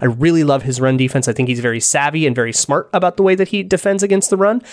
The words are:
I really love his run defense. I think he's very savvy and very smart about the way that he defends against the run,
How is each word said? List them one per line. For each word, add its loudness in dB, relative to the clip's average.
I 0
really 2
love 0
his -4
run 2
defense. 0
I 0
think -2
he's -2
very -2
savvy 0
and 0
very -2
smart -2
about 0
the 2
way 4
that 0
he -4
defends -2
against 0
the 0
run, 0